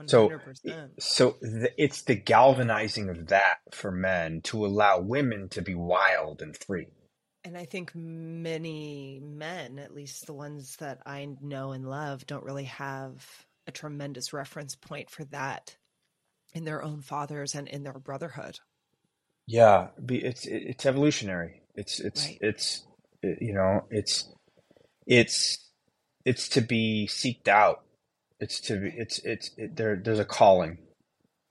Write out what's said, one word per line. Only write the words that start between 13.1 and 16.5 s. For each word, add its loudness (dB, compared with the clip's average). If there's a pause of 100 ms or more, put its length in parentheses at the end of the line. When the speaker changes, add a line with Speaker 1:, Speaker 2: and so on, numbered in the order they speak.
Speaker 2:
a -14
tremendous -10
reference -10
point -14
for -14
that -8 (760)